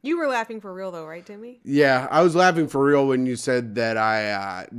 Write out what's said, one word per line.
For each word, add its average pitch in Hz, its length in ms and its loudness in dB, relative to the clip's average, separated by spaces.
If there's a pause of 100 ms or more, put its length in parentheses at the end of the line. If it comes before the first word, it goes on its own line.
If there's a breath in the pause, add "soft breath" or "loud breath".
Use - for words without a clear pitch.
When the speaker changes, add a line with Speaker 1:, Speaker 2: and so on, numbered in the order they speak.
Speaker 1:
You 320 140 -4
were 320 80 -2
laughing 226 340 -4
for 196 140 -16
real, 190 160 -10
though, 165 160 -12
right, 165 180 -16
Timmy? 220 400 -20
Speaker 2:
Yeah, 139 460 2
I 156 120 4
was 170 120 4
laughing 175 320 4
for 139 180 0
real 139 220 4
when 131 180 2
you 123 120 -2
said 120 400 -2
that 113 200 0
I, 110 360 0
uh, 98 340 -8 (120)